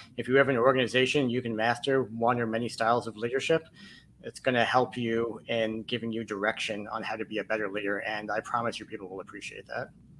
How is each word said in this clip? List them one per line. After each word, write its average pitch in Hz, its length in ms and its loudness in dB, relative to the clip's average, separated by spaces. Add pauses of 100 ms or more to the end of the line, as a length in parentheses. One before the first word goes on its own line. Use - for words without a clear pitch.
(180)
if 117 100 -6
you 123 80 2
have 139 140 8
an 131 80 2
organization, 127 720 4
you 120 140 -2
can 117 120 -4
master 120 500 2
one 117 360 2
or 113 60 0
many 117 200 -2
styles 113 380 0
of 110 120 -8
leadership. 131 500 0 (560)
It's - 160 -12
gonna 123 260 4
help 123 320 2
you 113 500 0
in 110 360 -2
giving 113 280 -4
you 113 120 -4
direction 104 680 -2
on 110 120 -4
how 113 120 -6
to 110 100 -6
be 110 120 -6
a 101 60 0
better 107 260 -2
leader. 101 300 -2
And 107 320 -4
I 107 80 -2
promise 117 400 -2
you, 107 80 -14
people 104 220 -12
will 95 120 -10
appreciate 101 460 -14
that. - 220 -6 (300)